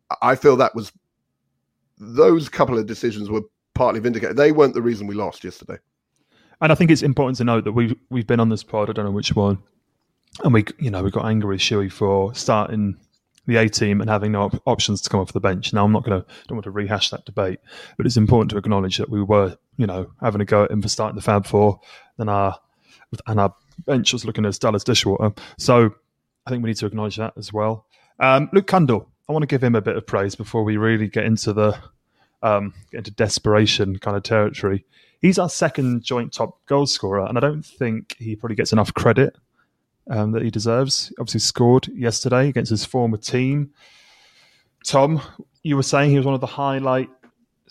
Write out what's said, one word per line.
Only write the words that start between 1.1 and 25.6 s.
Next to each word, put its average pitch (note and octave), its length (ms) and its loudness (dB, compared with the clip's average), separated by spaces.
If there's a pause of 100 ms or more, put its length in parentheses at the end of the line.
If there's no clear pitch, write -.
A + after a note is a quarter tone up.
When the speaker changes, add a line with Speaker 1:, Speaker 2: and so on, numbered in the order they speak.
Speaker 1:
those D3 500 2
couple B2 280 0
of A2 100 -2
decisions G#2+ 440 -6
were G#2+ 120 -2 (320)
partly A2+ 260 2
vindicated. A2 360 -2
They D3 160 6
weren't D3 220 4
the A#2+ 80 -2
reason A2 240 -2
we G2+ 80 -8
lost G2+ 300 -6
yesterday. F#2 340 -14 (840)
Speaker 2:
And D#3+ 120 4
I - 20 6
think D#3+ 160 4
it's D3+ 120 6
important C3 360 0
to A#2+ 60 -2
note A#2 200 2
that G#2+ 80 -4
we've, A#2+ 220 0 (160)
we've B2 160 -4
been A#2 140 2
on A2+ 80 4
this A2 140 -2
pod, G#2 260 -4
I G#2+ 60 -6
don't G#2 100 -4
know G2+ 60 -4
which G2+ 240 -2
one, G2+ 240 2 (840)
and C3 120 4
we, G#2+ 100 4 (140)
you B2+ 120 -4
know, F#2 120 -4
we G2 80 -2
got A2+ 160 -4
angry G#2+ 240 0
with G2 100 -4
Shuey G2+ 320 -2
for G2 420 0
starting G#2+ 600 -2 (500)
the A2+ 100 2
A A2+ 120 4
team G#2 320 0
and A2 80 -4
having G#2+ 240 0
no G2+ 120 0
op-, A#2+ 200 -4
options G#2+ 380 -2
to - 80 -8
come G2+ 100 2
off F#2 120 -6
the F#2+ 80 -4
bench. F#2+ 320 -2
Now, G#2 120 2
I'm G#2+ 80 4
not G#2+ 120 0
gonna, F#2+ 200 -2 (240)
don't A#2+ 80 -8
want G#2 80 -10
to G#2 60 -12
rehash G2+ 400 -4
that - 160 -14
debate, G2 320 -4 (380)
but A#2 100 -2
it's A#2+ 100 0
important A2 360 4
to G#2 40 -4
acknowledge G2 420 -2
that G#2+ 120 -6
we G#2 120 -2
were, G2 360 2 (180)
you A#2+ 100 0
know, F#2 240 -8 (120)
having G#2 180 -2
a G2+ 40 0
go G#2 200 2
at - 60 -2
him G#2+ 100 -2
for G#2 80 -6
starting G#2+ 280 -6
the G2 60 -12
Fab G#2 220 0
Four, G#2 360 2 (380)
and G#2+ 120 -4
our, G2 280 -2 (680)
and G#2+ 120 0
our G2 160 2 (300)
bench B2+ 280 0
was B2 120 -6
looking A2+ 220 -4
as G2 120 -4
dull A2 160 0
as G2+ 100 -2
dishwater. G#2+ 480 0 (260)
So A#2+ 360 4 (520)